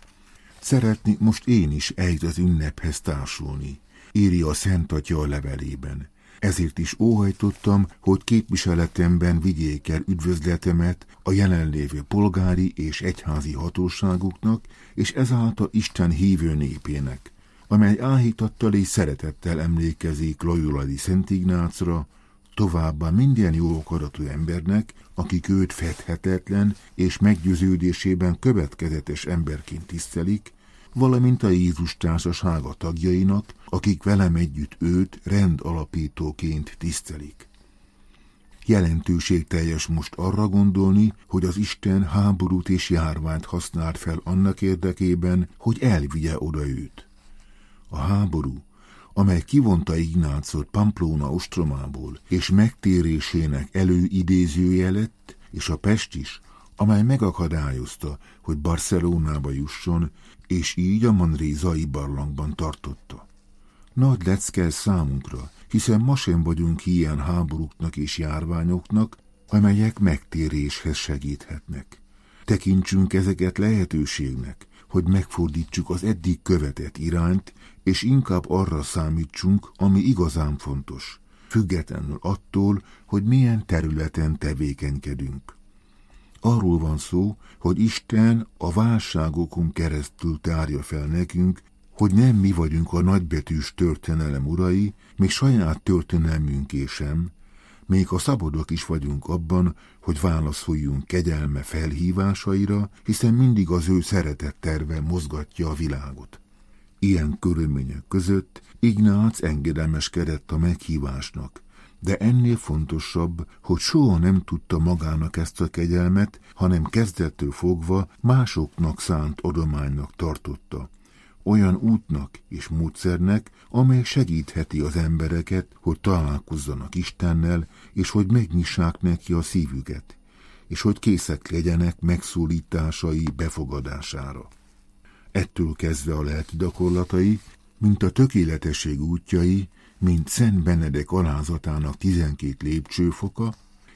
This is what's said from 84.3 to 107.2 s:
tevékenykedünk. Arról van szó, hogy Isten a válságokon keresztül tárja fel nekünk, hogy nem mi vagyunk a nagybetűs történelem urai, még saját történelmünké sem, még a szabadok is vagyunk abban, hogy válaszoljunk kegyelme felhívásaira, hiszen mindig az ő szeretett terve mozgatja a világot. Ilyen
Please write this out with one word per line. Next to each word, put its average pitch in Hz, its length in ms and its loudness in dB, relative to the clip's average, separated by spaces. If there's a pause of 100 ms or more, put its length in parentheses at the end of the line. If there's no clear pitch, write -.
tevékenykedünk. 69 1160 -6 (840)
Arról 101 380 2
van 78 200 0
szó, 95 400 -2 (220)
hogy 87 200 0
Isten 113 680 2 (100)
a 85 140 -4
válságokon 85 1000 0
keresztül 78 680 -4
tárja 78 400 -2
fel 76 240 -6
nekünk, 87 560 0 (300)
hogy 101 220 2
nem 120 220 6
mi 98 160 4
vagyunk 82 420 0
a 85 80 2
nagybetűs 82 760 0
történelem 76 720 -2
urai, 92 460 0 (220)
még 98 140 2
saját 104 520 2
történelmünké 78 1040 0
sem, 80 460 -4 (540)
még 95 240 2
a 90 80 0
szabadok 80 540 -2
is 82 140 -4
vagyunk 71 420 -4
abban, 87 480 0 (260)
hogy 80 180 -2
válaszoljunk 76 840 -2
kegyelme 76 560 -2
felhívásaira, 95 1300 -2 (140)
hiszen 113 300 2
mindig 117 360 4
az 87 200 0
ő 92 120 4
szeretett 76 580 -2
terve 78 420 -4
mozgatja 78 680 -6
a 76 40 -4
világot. 69 640 -8 (600)
Ilyen 85 400 2